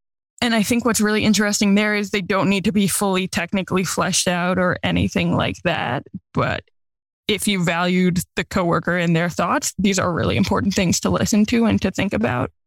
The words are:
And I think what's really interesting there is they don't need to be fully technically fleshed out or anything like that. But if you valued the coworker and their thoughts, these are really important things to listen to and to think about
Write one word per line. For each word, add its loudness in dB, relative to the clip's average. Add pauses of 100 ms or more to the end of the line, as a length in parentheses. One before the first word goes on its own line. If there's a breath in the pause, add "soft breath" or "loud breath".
(420)
And 0
I 2
think 0
what's 2
really 2
interesting 2
there 2
is -4
they -2
don't 0
need 0
to 0
be 2
fully 0
technically -2
fleshed -2
out 0
or 0
anything 0
like -2
that. -4 (300)
But -4 (640)
if -2
you 0
valued 2 (160)
the -2
coworker 0
and 2
their 0
thoughts, -2
these 0
are 0
really 0
important 0
things 0
to 0
listen 2
to 2
and 2
to 0
think -4
about -2 (160)